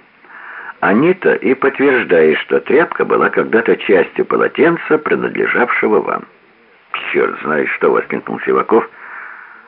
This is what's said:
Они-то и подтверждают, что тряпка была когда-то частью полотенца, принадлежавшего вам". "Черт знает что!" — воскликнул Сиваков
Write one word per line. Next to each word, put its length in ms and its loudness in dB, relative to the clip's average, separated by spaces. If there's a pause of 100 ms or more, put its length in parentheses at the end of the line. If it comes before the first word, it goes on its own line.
(800)
Они-то 560 2
и 200 0
подтверждают, 840 2
что 220 -2
тряпка 440 0
была 260 2
когда-то 460 0
частью 500 0
полотенца, 720 0
принадлежавшего 1000 -2
вам". 240 -6 (880)
"Черт 300 -2
знает 280 -2
что!" — 220 0
воскликнул 480 -4
Сиваков 480 0 (800)